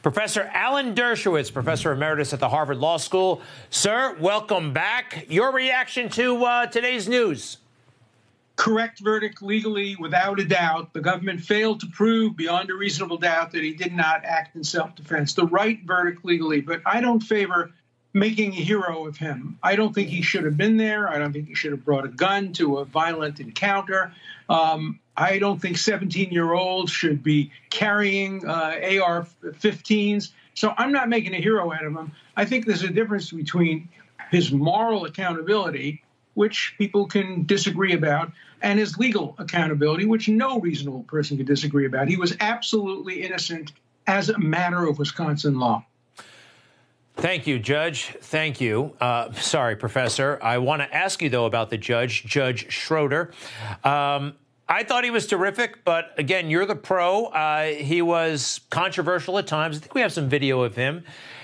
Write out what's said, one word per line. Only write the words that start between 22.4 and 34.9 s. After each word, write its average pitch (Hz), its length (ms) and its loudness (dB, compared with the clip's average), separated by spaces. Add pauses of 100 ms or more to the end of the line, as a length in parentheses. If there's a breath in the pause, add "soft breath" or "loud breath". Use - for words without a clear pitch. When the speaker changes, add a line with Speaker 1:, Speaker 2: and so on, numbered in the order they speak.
Speaker 2:
to 151 260 2
a 139 60 -4
violent 156 560 -2
encounter. 190 720 0 (360 loud breath)
Um, 160 520 2 (160)
I 196 240 2
don't 202 200 2
think 180 160 -4
seventeen-year-olds 180 1160 0
should 147 320 0
be 147 260 4 (200 loud breath)
carrying, 196 760 0
uh, 160 320 -2
A 190 200 2
R 170 260 2 (300)
fifteens. 208 760 0 (220 soft breath)
So 214 240 0
I'm 254 140 2
not 262 160 2
making 220 260 0
a 180 40 -4
hero 180 340 2
out 156 120 -6
of 151 80 -6
him. 160 200 -8 (240 loud breath)
I 208 80 2
think 226 220 0
there's 185 180 0
a 185 40 -2
difference 202 440 0
between 160 560 0 (420 soft breath)
his 139 220 4
moral 185 540 2